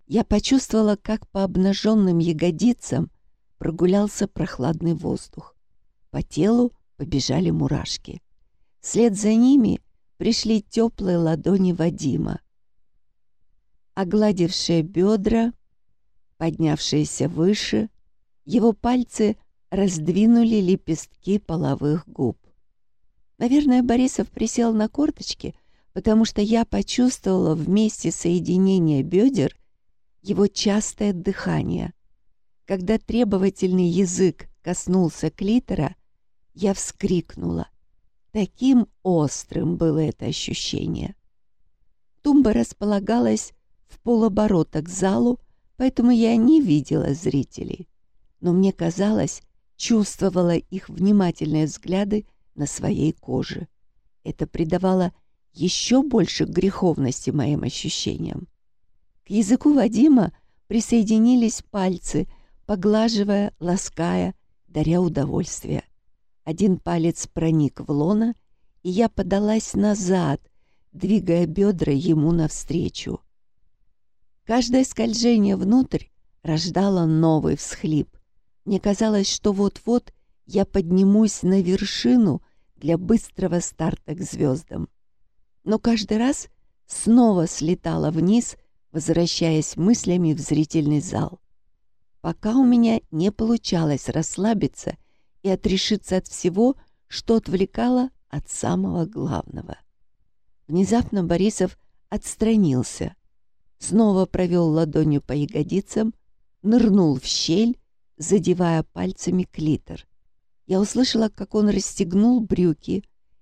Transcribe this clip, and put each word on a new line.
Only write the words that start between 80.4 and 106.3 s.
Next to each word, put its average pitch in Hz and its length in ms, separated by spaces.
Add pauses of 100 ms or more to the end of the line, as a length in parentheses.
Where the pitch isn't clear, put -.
я 190 180
поднимусь 196 800
на 190 200
вершину 190 800 (340)
для 165 220
быстрого 180 640
старта - 540
к - 60
звездам. 160 680 (760)
Но 220 140
каждый 214 400
раз 254 300 (380)
снова 220 600
слетала 160 640
вниз — 180 460 (360)
возвращаясь 160 840
мыслями 175 560
в 147 80
зрительный 151 600
зал. - 400 (800)
Пока 214 360
у 269 80
меня 233 360 (100)
не 165 200
получалось 180 800
расслабиться 185 880 (460)
и 196 60
отрешиться 190 680
от 180 100
всего, 214 500 (300)
что - 300
отвлекало 240 760 (180)
от - 200
самого 180 580
главного. - 720 (880)
Внезапно 196 560
Борисов 185 540 (300)
отстранился, 208 1080 (640)
снова 196 480
провел 175 420
ладонью 156 540
по - 100
ягодицам, 170 800 (480)